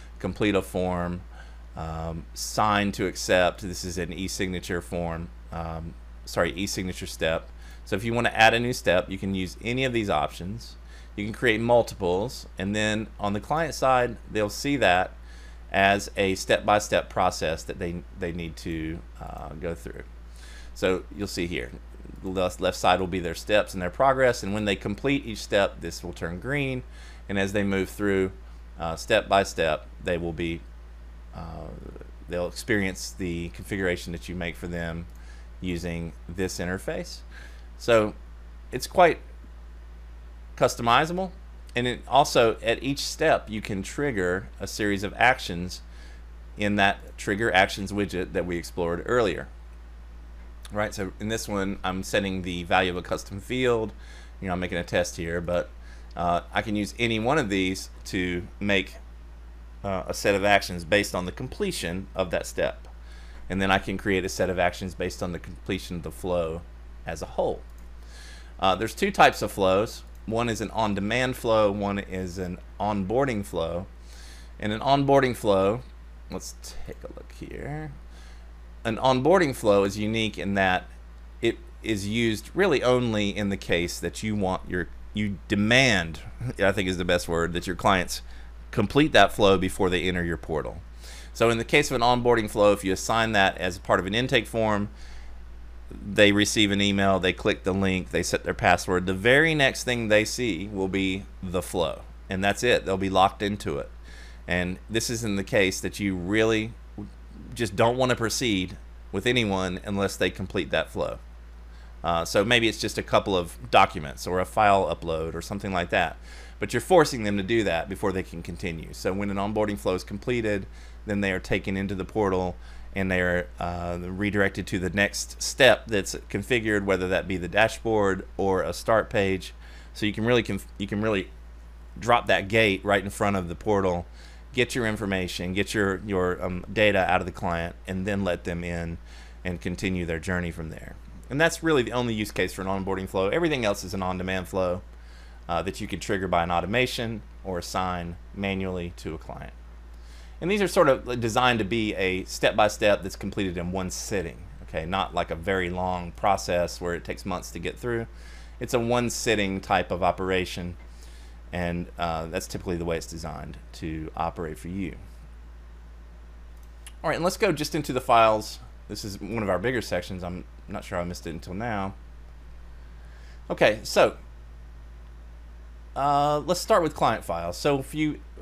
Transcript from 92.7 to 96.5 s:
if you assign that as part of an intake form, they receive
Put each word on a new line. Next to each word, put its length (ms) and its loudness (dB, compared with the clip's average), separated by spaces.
if 120 0
you 80 2
assign 400 2
that 260 6
as 200 -2
part 200 4
of 80 -2
an 80 -2
intake 320 2
form, 420 0
they 380 6
receive 380 4